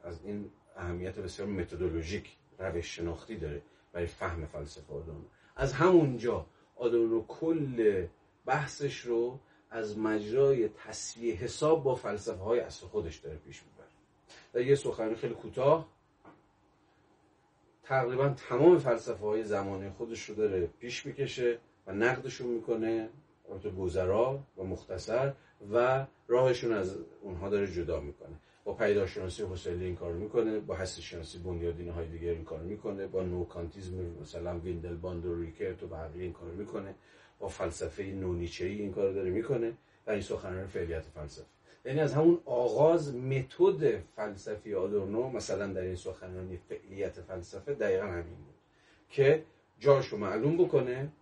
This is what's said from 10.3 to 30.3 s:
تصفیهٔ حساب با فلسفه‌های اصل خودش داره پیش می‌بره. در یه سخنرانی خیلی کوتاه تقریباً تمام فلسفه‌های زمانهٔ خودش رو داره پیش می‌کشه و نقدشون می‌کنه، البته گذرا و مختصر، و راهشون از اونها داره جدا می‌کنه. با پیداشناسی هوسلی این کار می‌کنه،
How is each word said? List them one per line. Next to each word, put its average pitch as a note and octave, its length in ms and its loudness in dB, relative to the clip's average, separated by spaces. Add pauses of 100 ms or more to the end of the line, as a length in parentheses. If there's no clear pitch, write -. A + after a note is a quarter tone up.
تصفیهٔ - 680 -6
حساب D3+ 480 2
با C3 120 2
فلسفه‌های G#2 640 -2
اصل - 280 -10
خودش F2 300 -4
داره D#2 200 -12
پیش - 260 -18
می‌بره. - 240 -20 (680)
در A#2+ 80 2
یه C#3 140 6
سخنرانی A2+ 400 -2
خیلی A#2 180 -4
کوتاه C3+ 560 2 (1900)
تقریباً C3 460 2 (200)
تمام D3+ 300 10
فلسفه‌های A2+ 640 0
زمانهٔ G2 460 -2
خودش A2+ 400 -8
رو G#2 60 -10
داره F#2+ 340 2 (100)
پیش A#2+ 260 -8
می‌کشه B2 520 0 (300)
و F#2+ 60 -8
نقدشون B2 540 2
می‌کنه، A2+ 640 0 (400)
البته G2+ 200 -8
گذرا F#2+ 720 2 (140)
و F#2+ 60 -6
مختصر، G2 680 -2 (400)
و C3 320 4 (220)
راهشون B2 440 4
از F#2+ 260 0 (240)
اونها F#2+ 280 -6
داره G2 220 2
جدا E2 280 -2
می‌کنه. D2 360 -12 (280)
با G2 100 -4
پیداشناسی G2+ 680 2
هوسلی F2+ 420 -4
این F2+ 100 -2
کار F2 180 -6
می‌کنه، G#2+ 460 0